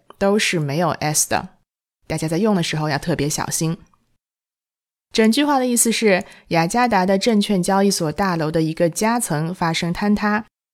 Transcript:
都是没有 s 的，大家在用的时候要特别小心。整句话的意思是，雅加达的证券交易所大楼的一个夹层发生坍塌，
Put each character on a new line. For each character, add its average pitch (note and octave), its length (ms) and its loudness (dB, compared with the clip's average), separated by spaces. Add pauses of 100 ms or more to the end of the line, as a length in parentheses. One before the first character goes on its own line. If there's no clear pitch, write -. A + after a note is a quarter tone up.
(180)
都 G3+ 220 2
是 F3+ 220 0
没 C#3+ 160 -4
有 E3+ 140 0
s - 360 -2
的， - 300 -4 (500)
大 D#3+ 100 -4
家 D#3+ 120 -4
在 E3 80 0
用 G#3+ 180 2
的 F3 80 2
时 - 140 -4
候 D3+ 100 -2
要 C#3+ 100 -2
特 D3 200 -2
别 C3+ 100 0
小 - 220 -4
心。 - 280 -2 (1300)
整 A3 180 4
句 B3+ 140 2
话 C#4+ 160 2
的 B3+ 80 0
意 A#3+ 80 0
思 A#3 160 2
是， G3 320 2 (260)
雅 E3 160 2
加 A#3+ 220 0
达 F#3+ 180 2
的 G3 120 2
证 G#3 240 2
券 G3+ 200 0
交 G3 220 2
易 G3+ 80 4
所 E3 220 -2
大 F#3 240 -2
楼 D3+ 120 -2
的 E3 120 0
一 D#3+ 120 -2
个 E3+ 160 2
夹 A3 300 -2
层 D#3+ 340 -4
发 E3 200 -2
生 E3+ 200 -2
坍 G#3 220 0
塌， G#3+ 300 -2 (280)